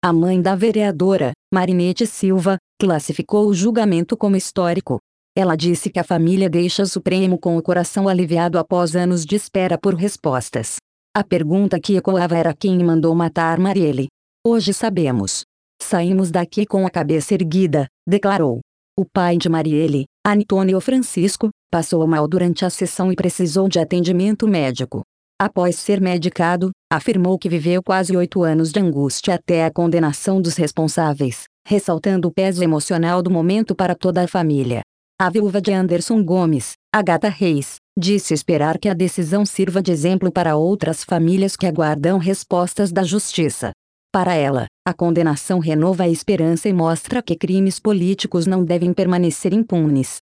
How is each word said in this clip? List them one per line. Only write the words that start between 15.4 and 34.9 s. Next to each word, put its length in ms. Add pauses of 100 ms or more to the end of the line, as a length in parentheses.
Saímos 520
daqui 340
com 220
a 20
cabeça 460
erguida", 500 (240)
declarou. 500 (360)
O 100
pai 320
de 120
Marielle, 560 (200)
Antônio 540
Francisco, 680 (220)
passou 340
mal 220
durante 360
a 60
sessão 420
e 40
precisou 520
de 120
atendimento 680
médico. 540 (400)
Após 360
ser 220
medicado, 720 (220)
afirmou 480
que 100
viveu 320
quase 340
oito 280
anos 280
de 80
angústia 540
até 320
a 60
condenação 680
dos 180
responsáveis, 880 (220)
ressaltando 600
o 40
peso 320
emocional 600
do 80
momento 420
para 220
toda 260
a 60
família. 540 (380)